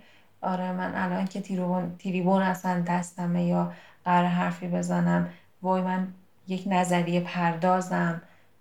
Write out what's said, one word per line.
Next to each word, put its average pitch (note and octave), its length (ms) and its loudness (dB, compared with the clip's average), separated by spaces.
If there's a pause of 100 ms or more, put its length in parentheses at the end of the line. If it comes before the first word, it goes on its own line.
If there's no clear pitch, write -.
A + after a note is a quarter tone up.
(420)
"آره، F#3 300 -2
من F3+ 240 -4
الان F#3 300 -2
که G3 160 -6
تیروبون-، F3+ 640 -2
تریبون F#3 380 2
اصلاً F3+ 460 0
دستمه F3 600 -2
یا F3 260 0 (320)
قرار F3 200 4
حرفی F3+ 420 0
بزنم، F3 600 0 (320)
وای، F#3 200 0
من F#3 260 -2 (400)
یک F#3 200 -4
نظریه F3 520 2
پردازم، F3 1040 0 (400)